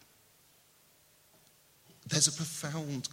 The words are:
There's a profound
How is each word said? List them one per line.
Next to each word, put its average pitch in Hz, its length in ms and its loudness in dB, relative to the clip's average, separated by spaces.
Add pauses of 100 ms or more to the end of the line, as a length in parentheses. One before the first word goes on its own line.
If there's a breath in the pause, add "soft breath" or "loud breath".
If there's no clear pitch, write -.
(2000 soft breath)
There's 156 220 6
a 151 60 4
profound 151 800 -4